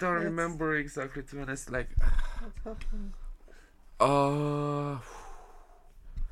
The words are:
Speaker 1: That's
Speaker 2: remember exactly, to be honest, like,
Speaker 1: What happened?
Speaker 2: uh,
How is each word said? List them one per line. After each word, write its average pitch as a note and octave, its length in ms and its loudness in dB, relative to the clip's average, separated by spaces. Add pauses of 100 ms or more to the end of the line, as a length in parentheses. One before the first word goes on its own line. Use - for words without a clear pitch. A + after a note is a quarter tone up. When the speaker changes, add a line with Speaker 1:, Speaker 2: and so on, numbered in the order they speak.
(140)
Speaker 1:
That's E3+ 100 0
Speaker 2:
remember E3 520 -2
exactly, C#3+ 460 -6
to - 140 -14
be C#3+ 60 -8
honest, C3 280 -8
like, B2 180 -4 (760)
Speaker 1:
What A3 120 -8
happened? G#3 360 -2 (880)
Speaker 2:
uh, C#3+ 1000 0 (1300)